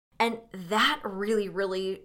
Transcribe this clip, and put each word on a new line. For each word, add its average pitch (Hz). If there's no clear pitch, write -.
And 233
that 208
really, 202
really 190